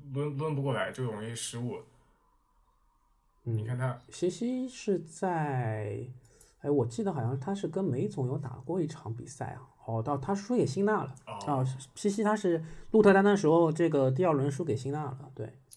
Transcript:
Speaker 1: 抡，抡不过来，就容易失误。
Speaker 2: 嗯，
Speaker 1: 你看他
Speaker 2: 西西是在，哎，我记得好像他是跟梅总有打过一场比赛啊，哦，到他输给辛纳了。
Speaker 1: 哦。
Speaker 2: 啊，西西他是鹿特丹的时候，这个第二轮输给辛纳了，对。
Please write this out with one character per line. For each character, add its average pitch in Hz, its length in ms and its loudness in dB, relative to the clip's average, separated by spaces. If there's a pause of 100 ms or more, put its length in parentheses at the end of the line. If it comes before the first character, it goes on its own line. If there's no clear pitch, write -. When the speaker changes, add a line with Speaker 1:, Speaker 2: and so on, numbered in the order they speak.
(140)
Speaker 1:
抡， 143 240 -4
抡 151 180 -2
不 139 60 -2
过 135 120 -2
来， 95 180 -2
就 127 120 -6
容 107 200 -6
易 117 120 -8
失 - 220 -8
误。 120 240 -6 (1600)
Speaker 2:
嗯， 113 120 0
Speaker 1:
你 107 80 -4
看 123 120 -4
他 127 220 -4 (100)
Speaker 2:
西 175 200 -2
西 254 400 -4
是 190 300 -2
在， 127 1080 -2 (540)
哎， - 80 -2
我 139 160 4
记 214 180 -4
得 196 80 0
好 147 100 -4
像 123 180 -2
他 202 140 -4
是 196 140 -4
跟 190 160 -2
梅 165 240 0
总 139 200 -4
有 127 100 -2
打 127 120 -8
过 175 320 -4
一 147 60 0
场 - 260 -10
比 113 120 -10
赛 - 220 -10
啊， - 140 -10 (240)
哦， 113 160 -2
到 135 160 -2
他 196 180 -2
输 202 200 -2
给 220 100 4
辛 196 200 0
纳 208 180 2
了。 - 120 -10 (100)
Speaker 1:
哦。 - 80 -10 (240)
Speaker 2:
啊， 131 80 2 (300)
西 - 140 -2
西 202 140 0
他 208 120 2
是 170 280 2 (280)
鹿 220 100 8
特 196 120 10
丹 196 100 8
的 202 120 6
时 175 120 2
候， 165 240 8
这 160 180 2
个 135 220 4
第 180 140 2
二 160 80 4
轮 135 180 2
输 170 120 -4
给 135 120 0
辛 139 160 -6
纳 151 120 -4
了， - 300 -10
对。 - 240 -12 (200)